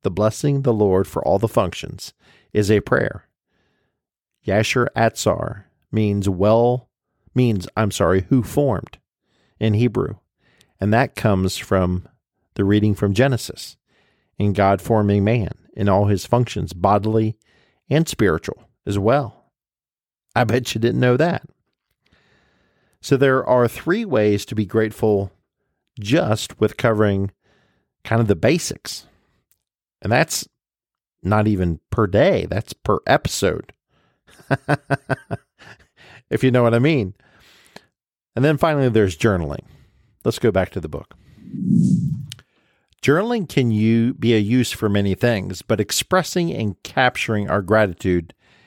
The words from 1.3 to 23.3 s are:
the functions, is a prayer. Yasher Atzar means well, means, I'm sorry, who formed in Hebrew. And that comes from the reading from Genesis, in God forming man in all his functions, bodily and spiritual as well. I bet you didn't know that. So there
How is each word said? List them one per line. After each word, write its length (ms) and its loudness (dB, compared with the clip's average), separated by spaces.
the 80 0
functions, 640 -4
is 200 0
a 100 4
prayer. 460 -4
Yasher 500 0
Atzar 680 -2
means 360 0
well, 640 0
means, 320 0
I'm 140 0
sorry, 380 2
who 140 2
formed 540 -4
in 160 0
Hebrew. 400 -2
And 140 -2
that 220 2
comes 420 0
from 500 -2
the 100 0
reading 300 2
from 180 0
Genesis, 640 -2
in 160 0
God 280 2
forming 420 2
man 280 0
in 120 -2
all 180 2
his 200 0
functions, 480 -2
bodily 640 0
and 180 0
spiritual 600 -2
as 140 -4
well. 520 -2
I 80 2
bet 300 -2
you 80 -6
didn't 180 0
know 180 4
that. 260 -2
So 140 2
there 300 2